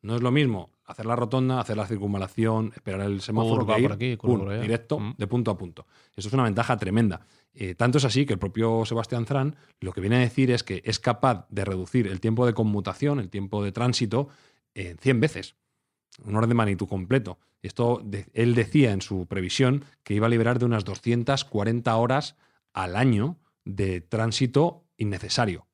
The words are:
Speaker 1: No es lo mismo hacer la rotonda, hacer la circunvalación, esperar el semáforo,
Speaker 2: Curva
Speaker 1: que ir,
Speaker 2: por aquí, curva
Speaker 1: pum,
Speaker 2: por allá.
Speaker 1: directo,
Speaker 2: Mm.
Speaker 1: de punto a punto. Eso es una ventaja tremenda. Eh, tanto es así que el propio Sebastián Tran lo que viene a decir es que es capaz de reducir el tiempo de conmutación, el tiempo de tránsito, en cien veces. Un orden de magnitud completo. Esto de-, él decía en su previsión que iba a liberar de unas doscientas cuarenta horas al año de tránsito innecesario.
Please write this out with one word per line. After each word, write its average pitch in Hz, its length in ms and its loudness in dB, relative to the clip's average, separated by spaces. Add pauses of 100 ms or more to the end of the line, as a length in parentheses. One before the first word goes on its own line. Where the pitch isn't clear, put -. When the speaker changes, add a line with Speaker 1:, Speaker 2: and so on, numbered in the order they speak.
Speaker 1:
No 110 140 -4
es 117 60 0
lo 123 100 2
mismo 123 400 0 (140)
hacer 107 200 -12
la 117 100 0
rotonda, 127 440 0
hacer 113 180 -4
la 107 80 -2
circunvalación, 104 880 -2
esperar 98 260 -8
el 101 200 -2
semáforo, 110 440 0
Speaker 2:
Curva 107 100 2
Speaker 1:
que 110 60 2
ir, 127 60 4
Speaker 2:
por - 80 -2
aquí, 117 220 -4
curva 123 180 2
Speaker 1:
pum, 98 100 -2
Speaker 2:
por 98 80 -6
allá. 110 80 -4
Speaker 1:
directo, 117 380 -2
Speaker 2:
Mm. 107 180 -8
Speaker 1:
de 110 100 -4
punto 113 240 0
a 92 60 -2
punto. 92 280 -14 (300)
Eso 101 120 -10
es 104 60 -6
una 135 100 4
ventaja 113 340 2
tremenda. 98 440 0 (320)
Eh, 92 220 -8
tanto 123 220 4
es 139 80 4
así 131 200 2
que 117 80 -2
el 92 60 -2
propio 113 460 0
Sebastián 117 400 -4
Tran 139 300 -2 (260)
lo 92 100 -6
que 90 100 -6
viene 104 140 2
a 123 40 6
decir 123 320 2
es 120 120 2
que 92 220 -8
es 110 140 -2
capaz 120 500 0
de 98 160 -4
reducir 98 420 -2
el 95 140 -4
tiempo 113 240 2
de 120 80 4
conmutación, 107 680 0
el 95 100 -8
tiempo 101 340 -6
de 101 100 -4
tránsito, 123 560 0 (440)
en 90 240 -10
cien 127 220 2
veces. - 360 -2 (720)
Un 104 100 -4
orden 113 140 2
de 120 60 4
magnitud 101 320 2
completo. 98 500 -2 (240)
Esto 120 420 -2
de-, 101 300 -8
él 117 220 2
decía 120 380 4
en 95 80 -2
su 92 260 -6
previsión 127 560 0 (200)
que - 100 -4
iba 107 140 2
a - 20 4
liberar 117 300 2
de 123 60 0
unas 113 200 0
doscientas 117 600 -2
cuarenta 113 520 0
horas 127 400 0 (360)
al 90 220 -4
año 123 420 2 (280)
de 95 360 -2
tránsito 117 840 0 (120)
innecesario. 101 760 -2